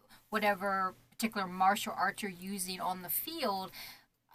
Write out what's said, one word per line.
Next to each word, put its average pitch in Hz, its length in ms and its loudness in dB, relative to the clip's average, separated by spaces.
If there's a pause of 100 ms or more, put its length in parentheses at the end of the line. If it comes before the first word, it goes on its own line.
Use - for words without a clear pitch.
(280)
whatever 196 680 0 (160)
particular 208 360 -2
martial 185 500 4
art 190 260 2
you're 202 80 -4
using 185 500 -6
on 185 220 -2
the 175 60 -8
field 214 640 -2 (640)